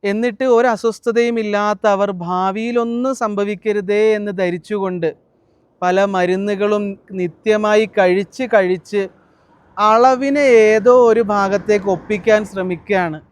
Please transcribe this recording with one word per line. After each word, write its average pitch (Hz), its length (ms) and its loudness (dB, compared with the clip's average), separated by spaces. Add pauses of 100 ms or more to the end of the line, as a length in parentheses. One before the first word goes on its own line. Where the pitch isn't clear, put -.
എന്നിട്ട് 220 420 -4 (100)
ഒരസ്വസ്ഥതയും 233 880 0
ഇല്ലാത്ത 208 400 -2 (120)
അവർ 196 140 -2 (160)
ഭാവിയിലൊന്നും 233 960 -4
സംഭവിക്കരുതേ 208 800 -2 (140)
എന്ന് 208 140 -6 (100)
ധരിച്ചുകൊണ്ട് 180 680 -4 (720)
പല 185 220 2 (100)
മരുന്നുകളും 202 680 -2 (360)
നിത്യമായി 214 680 0 (120)
കഴിച്ച് 190 560 0
കഴിച്ച് 190 480 0 (760)
അളവിനെ 262 680 2 (220)
ഏതോ 220 260 4 (160)
ഒരു 226 140 2 (100)
ഭാഗത്തേക്ക് 202 640 0
ഒപ്പിക്കാൻ 214 460 0 (100)
ശ്രമിക്കുകയാണ്. 180 680 -4 (120)